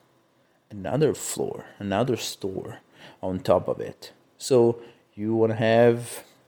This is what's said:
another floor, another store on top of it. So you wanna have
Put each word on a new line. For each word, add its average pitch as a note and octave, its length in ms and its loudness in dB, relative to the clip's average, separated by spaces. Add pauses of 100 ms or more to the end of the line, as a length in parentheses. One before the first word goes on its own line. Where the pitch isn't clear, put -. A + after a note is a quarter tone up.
(720)
another G#2 420 0
floor, - 520 -8 (120)
another G#2 380 0
store - 640 -10 (420)
on F#2 180 -6
top F#2 280 2
of B1+ 120 -4
it. - 340 -14 (240)
So A#2 440 4 (320)
you A2 220 -4
wanna A2 200 2
have A#2 680 2 (240)